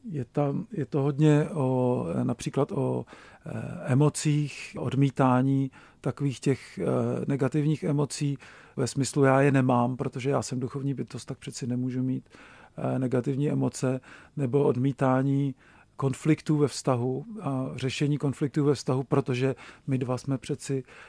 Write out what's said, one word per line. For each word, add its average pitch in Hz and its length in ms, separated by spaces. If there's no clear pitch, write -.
Je 135 140
tam, 143 460
je 165 140
to 147 160
hodně 147 520
o, 127 520
eh, 123 80
například 131 480
o, 127 340
eh, - 60
emocích, 147 920
odmítání 135 920
takových 143 380
těch, - 400
eh, 170 60
negativních 143 560
emocí 143 540
ve 135 120
smyslu: 139 360
„Já 135 180
je 143 100
nemám, 127 460
protože 135 320
já 135 120
jsem 127 180
duchovní 135 340
bytost, 123 340
tak 135 100
přeci - 300
nemůžu 123 360
mít, 131 260
eh, 127 220
negativní 131 520
emoce“, 131 480
nebo 139 260
odmítání 135 920
konfliktů 151 600
ve 147 100
vztahu 131 580
a 135 240
řešení 139 420
konfliktů 143 480
ve 143 100
vztahu, 131 280
protože 135 520
my 135 100
dva 127 200
jsme 135 200
přeci 135 460